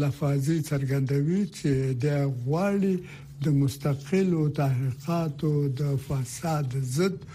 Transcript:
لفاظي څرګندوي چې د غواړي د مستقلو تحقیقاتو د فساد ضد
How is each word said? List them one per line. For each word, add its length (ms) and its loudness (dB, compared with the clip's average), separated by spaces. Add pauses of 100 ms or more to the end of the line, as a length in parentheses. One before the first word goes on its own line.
لفاظي 540 0 (140)
څرګندوي 680 0 (160)
چې 140 0 (340)
د 20 4 (380)
غواړي 500 2 (500)
د 20 2 (160)
مستقلو 800 0 (180)
تحقیقاتو 920 0 (280)
د 20 -2 (240)
فساد 720 -2 (180)
ضد 240 2 (160)